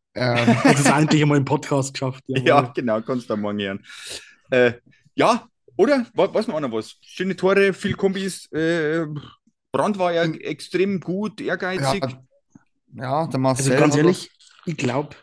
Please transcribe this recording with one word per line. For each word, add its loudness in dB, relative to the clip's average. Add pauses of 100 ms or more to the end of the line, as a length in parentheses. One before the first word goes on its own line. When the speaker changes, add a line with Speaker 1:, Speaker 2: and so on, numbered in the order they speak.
(140)
Speaker 1:
Ähm. 2
Speaker 2:
Hat 6
es 2
endlich 4
einmal 4
im 0
Podcast -2
geschafft, -8
Speaker 3:
<laughs> -20
Ja, -2
Speaker 2:
jawohl. 4
Speaker 3:
genau, -2
kannst -6
du -2
morgen -4
hören. -6 (680)
Äh, 4 (400)
ja, 2 (280)
oder? 2
Wa-, 2
weiß -2
man -4
auch -4
noch -6
was? -8
Schöne -6
Tore, 2
viel -4
Kombis, -4
äh, -2 (640)
Brand 0
war 0
ja 2
Speaker 1:
Hm. -2
Speaker 3:
extrem -4
gut, -6
ehrgeizig. -4
Speaker 1:
Ja, -8 (720)
ja, -4
der -4
Marcel 2
Speaker 2:
Also 4
ganz 6
Speaker 1:
hat 4
Speaker 2:
ehrlich, 2
Speaker 1:
was -20
Speaker 2:
ich -6
glaub, -4